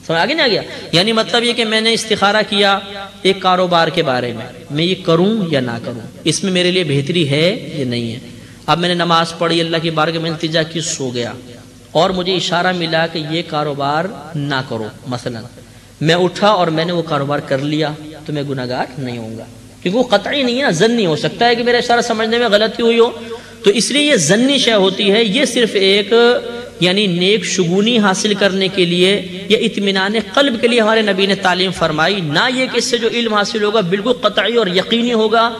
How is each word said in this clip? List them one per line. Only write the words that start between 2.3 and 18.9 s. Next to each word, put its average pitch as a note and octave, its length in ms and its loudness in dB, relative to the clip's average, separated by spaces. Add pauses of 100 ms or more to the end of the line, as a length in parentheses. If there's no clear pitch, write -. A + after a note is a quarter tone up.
کیا G3+ 300 2 (440)
ایک F#3+ 180 2
کاروبار F3+ 480 2
کے D#3+ 140 -2
بارے B2 300 -2
میں، A2+ 140 -10 (240)
میں D3 140 -2
یہ F#3 180 0
کروں F#3+ 480 2
یا C#3+ 100 0
نہ B2 100 -4 (140)
کروں، A#2 160 -8 (240)
اس D#3 200 -2
میں F#3+ 80 0
میرے F3+ 180 2
لیے F3+ 140 0
بہتری C#3+ 460 0
ہے D3+ 440 0
یا C#3+ 120 -4
نہیں A#2+ 260 -4
ہے۔ A2+ 60 -10 (480)
اب D3+ 120 2
میں F3 100 -2
نے F3+ 60 0
نماز E3+ 440 0
پڑھی، E3+ 220 0
اللہ E3 220 -2
کی E3 80 -2
بارگاہ D#3+ 320 -2
میں E3 80 -4
التجا D#3+ 320 -2
کی، E3 180 -6
سو C3+ 340 -6
گیا A#2 180 -4 (580)
اور F3 200 2
مجھے F#3 240 -2
اشارہ F3 380 0
ملا E3 340 0
کہ E3 240 -6
یہ E3 160 -2
کاروبار D3+ 580 -2 (300)
نہ C#3+ 200 -4 (140)
کرو، A2 200 -6 (180)
مثلاً B2 360 -8 (580)
میں D#3 140 4
اٹھا F3+ 340 2
اور F#3+ 180 4
میں D#3+ 180 -2
نے F3 80 -2
وہ E3+ 100 -2
کاروبار D3 360 -2
کر C#3 200 -2
لیا D3+ 340 -2 (340)
تو D3+ 60 -4
میں D3 100 -2
گناہگار B2+ 440 -4 (120)